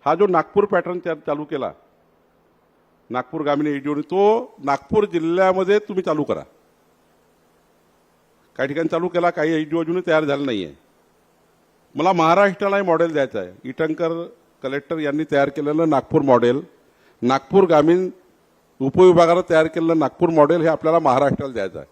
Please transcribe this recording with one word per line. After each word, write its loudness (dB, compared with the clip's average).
हा 2
जो 2
नागपूर 0
पॅटर्न -4
चा-, -8
चालू -6
केला -8
नागपूर -8
ग्रामीण -2
एसडीओने, -4
तो 0
नागपूर -2
जिल्ह्यामध्ये 0
तुम्ही -6
चालू -2
करा. -6
काही -4
ठिकाणी -4
चालू -4
केला, -2
काही -4
एसडीओ -4
अजूनही -4
तयार 2
झालं -4
नाहीये. -6
मला 0
महाराष्ट्रालाही 2
मॉडेल 0
द्यायचं -2
आहे. -12
इटंकर -4
कलेक्टर -6
यांनी -4
तयार 2
केलेलं -2
नागपूर 0
मॉडेल, 2
नागपूर 2
ग्रामीण 4
उपविभागानं 4
तयार 4
केलेलं -2
नागपूर -2
मॉडेल 4
हे 0
आपल्याला 2
महाराष्ट्राला 0
द्यायचं -8
आहे. -18